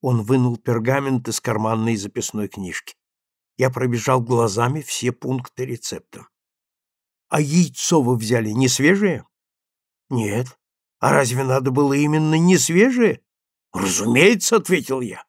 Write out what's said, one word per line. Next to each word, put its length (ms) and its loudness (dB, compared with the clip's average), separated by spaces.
Он 200 0
вынул 360 0
пергамент 680 -2
из 120 -6
карманной 560 -2
записной 540 -6
книжки. 460 -12
Я 120 2
пробежал 520 0
глазами 600 0
все 300 -4
пункты 540 -8
рецепта. 640 -14
"А 120 0
яйцо 600 2
вы 160 2
взяли 340 -2
не 160 2
свежее?" 580 2
"Нет". 480 -4
"А 120 2
разве 320 2
надо 280 0
было 200 2
именно 440 2
не 220 4
свежее?" 600 2
"Разумеется", 800 2
ответил 460 -2
я. 280 -10